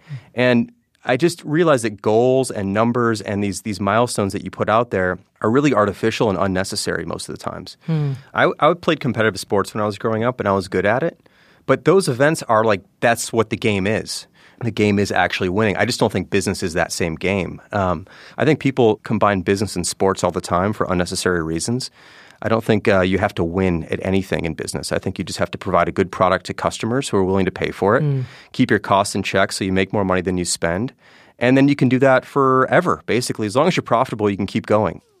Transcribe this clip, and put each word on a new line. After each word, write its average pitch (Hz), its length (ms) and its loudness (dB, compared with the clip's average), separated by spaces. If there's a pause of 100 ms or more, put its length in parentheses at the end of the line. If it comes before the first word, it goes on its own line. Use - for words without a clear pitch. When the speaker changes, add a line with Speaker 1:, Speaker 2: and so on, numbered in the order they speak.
(340)
Speaker 1:
And 120 380 2 (320)
I 127 140 0
just 170 260 0
realized 151 400 2
that 107 200 -4
goals 127 480 2
and 98 220 -4
numbers 117 480 2
and 104 220 -2
these, 95 200 -4
these 104 160 -6
milestones 104 540 0
that 98 100 -6
you 90 80 -10
put 98 180 -4
out 117 220 2
there 92 260 0 (240)
are 107 80 0
really 139 240 2
artificial 107 560 0
and 92 80 0
unnecessary 92 680 -2
most 82 220 -10
of - 80 -10
the - 80 -16
times. 85 320 -12 (120)
Speaker 2:
Hmm. 151 240 -2 (240)
Speaker 1:
I, 143 240 2
I 156 160 4
played 165 240 -2
competitive 110 400 0
sports - 340 -2
when 113 80 -4
I 104 60 0
was 101 100 -6
growing 110 260 -2
up, 123 160 -2
and 101 80 -2
I 101 40 4
was 95 160 0
good 92 180 0
at 113 160 2
it. - 260 -6 (380)
But 127 200 0
those 185 220 4
events 143 360 0
are 110 200 4
like, 104 200 2 (160)
that's - 340 0
what 113 160 2
the 117 80 -4
game 101 300 0
is. 98 400 -4 (320)
The 120 100 -6
game 104 300 2
is 101 120 0
actually 92 380 0
winning. 98 260 0
I 95 100 0
just 120 140 -2
don't 113 120 2
think 92 180 -4
business 98 320 -2
is 90 120 -4
that 82 180 -2
same 82 240 -4
game. 90 440 -4 (120)
Um, 92 340 -2 (320)
I - 80 0
think 147 140 2
people 120 380 2
combine 101 440 0
business 98 340 -2
and 87 120 -4
sports - 360 0
all 90 60 2
the 87 100 -4
time 92 320 0
for - 160 -4
unnecessary 90 540 -2
reasons. 85 480 -4 (540)
I 110 60 -4
don't 113 140 0
think, 107 240 0
uh, 98 140 6
you 92 180 2
have 104 160 -2
to 92 80 -2
win 87 420 0
at - 180 -6
anything 92 420 -2
in 82 100 -6
business. - 360 -8
I 82 60 0
think - 220 -8
you 95 40 -6
just - 140 -10
have 87 140 -2
to - 80 -8
provide 87 280 0
a 85 40 -4
good 87 200 -2
product 90 360 0
to 98 80 -8
customers 120 520 -4
who 110 100 -2
are 95 60 2
willing 95 220 0
to - 60 -2
pay - 180 -4
for 98 260 0
it, 143 80 0
Speaker 2:
Mm. 139 200 -2 (280)
Speaker 1:
keep 123 200 0
your 107 80 2
costs 101 340 0
in 104 80 -2
check 98 300 0
so - 120 -6
you 95 80 -2
make 95 220 0
more 107 100 0
money 92 180 0
than 90 180 -2
you 87 60 -4
spend, 87 460 -4 (460)
and 127 180 4
then 135 120 6
you 143 80 2
can 143 120 2
do 127 120 2
that 131 260 4
forever, 131 800 2
basically. 113 400 -2
As 101 100 -4
long 147 120 4
as 180 100 0
you're 131 60 0
profitable, 117 440 0
you 101 100 0
can 98 100 -2
keep - 180 -4
going. 107 380 0 (180)